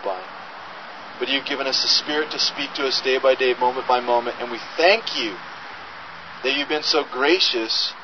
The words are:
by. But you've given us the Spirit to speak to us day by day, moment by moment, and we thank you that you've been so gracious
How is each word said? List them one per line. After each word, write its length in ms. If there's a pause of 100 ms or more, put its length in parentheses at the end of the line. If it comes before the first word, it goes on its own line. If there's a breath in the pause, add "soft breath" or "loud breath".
by. 160 (1000)
But 80
you've 180
given 220
us 140
the 60
Spirit 440
to 80
speak 340
to 120
us 140
day 180
by 180
day, 180
moment 320
by 140
moment, 400
and 100
we 80 (180)
thank 400
you 200 (1080)
that 140
you've 120
been 140
so 220
gracious 880 (120)